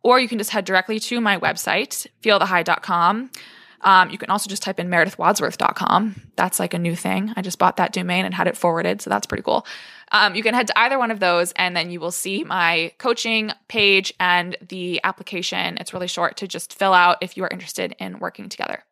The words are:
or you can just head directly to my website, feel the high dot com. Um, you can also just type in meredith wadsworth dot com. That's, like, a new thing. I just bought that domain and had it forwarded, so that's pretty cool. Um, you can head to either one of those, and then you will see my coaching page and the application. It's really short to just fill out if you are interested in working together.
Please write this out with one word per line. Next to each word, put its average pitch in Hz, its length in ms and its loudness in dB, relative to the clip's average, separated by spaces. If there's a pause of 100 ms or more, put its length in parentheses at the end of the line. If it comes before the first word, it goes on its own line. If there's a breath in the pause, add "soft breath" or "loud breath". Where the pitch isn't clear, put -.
or 247 160 6
you 247 80 0
can 226 100 -4
just 208 140 -4
head 202 140 -2
directly 190 340 0
to 240 200 -4
my 208 200 2
website, 170 640 -2 (160)
feel 208 160 4
the 190 80 4
high 185 160 2
dot 170 220 0
com. 196 480 2 (520 loud breath)
Um, 185 280 6
you 196 80 -12
can - 100 -8
also 202 180 0
just 196 140 -6
type - 180 -6
in 180 120 -4
meredith 170 260 2
wadsworth 180 400 2
dot - 180 0
com. 196 460 0 (140)
That's, 185 240 0
like, 180 160 -2
a - 20 -2
new 170 180 -2
thing. 190 400 -4
I 185 60 -6
just 185 160 -8
bought 180 200 2
that 185 140 0
domain 180 340 -2
and 185 100 -6
had 180 100 0
it 175 100 0
forwarded, 175 460 0
so - 80 -10
that's 202 160 0
pretty - 160 -6
cool. - 240 0 (460 loud breath)
Um, 190 240 2
you 214 80 -2
can 220 100 2
head 247 140 2
to - 100 0
either 254 220 2
one 240 100 0
of 220 100 -4
those, 175 340 2
and 180 220 -2
then 175 140 -2
you 175 100 -10
will 165 120 -6
see 196 320 -4
my 170 560 0
coaching 214 520 -2 (160)
page 202 520 2
and 180 420 2
the 180 420 -6
application. 180 760 -6
It's 185 120 -14
really 180 160 -6
short 175 300 -4
to 196 100 -10
just - 300 -12
fill 190 160 4
out 180 280 6
if 185 140 -10
you 190 80 -6
are 180 60 -4
interested 185 480 -8
in 185 220 -12
working 185 280 -10
together. - 440 -8